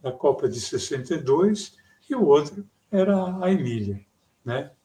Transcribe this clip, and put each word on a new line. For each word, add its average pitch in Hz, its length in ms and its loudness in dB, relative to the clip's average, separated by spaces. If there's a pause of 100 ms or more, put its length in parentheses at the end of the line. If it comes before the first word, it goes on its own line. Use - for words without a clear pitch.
na 127 80 -4
Copa 135 360 0
de 110 140 -6
sessenta 135 540 -6
e - 20 -2
dois, 165 580 2 (320)
e 285 60 -6
o 240 100 0
outro 147 400 4 (280)
era 190 520 0
a 185 80 2
Emília, 113 480 -2 (460)
né? 127 240 -6 (160)